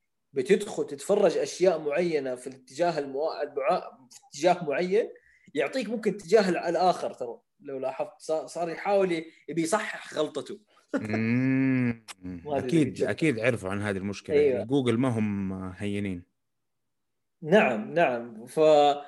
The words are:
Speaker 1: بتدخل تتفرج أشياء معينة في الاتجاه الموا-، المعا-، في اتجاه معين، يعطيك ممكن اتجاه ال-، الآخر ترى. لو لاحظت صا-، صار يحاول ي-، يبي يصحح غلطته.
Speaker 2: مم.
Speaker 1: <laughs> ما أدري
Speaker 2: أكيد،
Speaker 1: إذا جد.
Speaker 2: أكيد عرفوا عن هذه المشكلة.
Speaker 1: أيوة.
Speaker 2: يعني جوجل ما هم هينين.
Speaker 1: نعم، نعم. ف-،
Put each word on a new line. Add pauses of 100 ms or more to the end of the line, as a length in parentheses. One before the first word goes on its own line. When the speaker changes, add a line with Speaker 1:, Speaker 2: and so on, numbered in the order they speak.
(340)
Speaker 1:
بتدخل
تتفرج
أشياء
معينة
في
الاتجاه
الموا-،
المعا-، (280)
في (100)
اتجاه
معين، (440)
يعطيك
ممكن
اتجاه
ال-،
الآخر
ترى. (200)
لو
لاحظت
صا-،
صار
يحاول
ي-، (240)
يبي
يصحح
غلطته. (360)
Speaker 2:
مم. (180)
Speaker 1:
<laughs>
ما
أدري
Speaker 2:
أكيد،
Speaker 1:
إذا
جد.
Speaker 2:
أكيد
عرفوا
عن
هذه
المشكلة.
Speaker 1:
أيوة.
Speaker 2:
يعني
جوجل
ما (100)
هم
هينين. (1160)
Speaker 1:
نعم،
نعم.
ف-، (120)